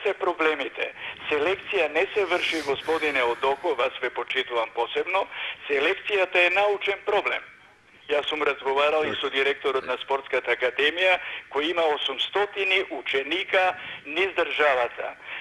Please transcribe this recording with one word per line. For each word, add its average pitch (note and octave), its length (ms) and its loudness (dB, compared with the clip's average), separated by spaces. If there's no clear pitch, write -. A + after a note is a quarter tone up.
се G3 120 2
проблемите. D#3 800 -2
Селекција E3 640 2
не E3+ 220 2
се G#3 100 2
врши, E3 380 0
господине C#3+ 600 0
Одоко, C3+ 520 2
вас B2+ 180 0
ве B2+ 80 0
почитувам A#2+ 640 -2
посебно, E3 520 0
селекцијата F#3 800 2
е F3 40 4
научен G3+ 560 2
проблем. C3+ 360 0
Јас C#3+ 240 0
сум D3+ 160 -2
разговарал C#3+ 580 2
и C#3 140 -2
со C#3+ 120 -2
директорот C3+ 560 0
на B2 120 -2
Спортската C3+ 560 0
академија, D#3+ 640 2
кој D3+ 220 0
има E3+ 180 0
осумстотини F#3+ 920 0
ученика F#3 800 0
низ F3 300 0
државата. C#3+ 800 2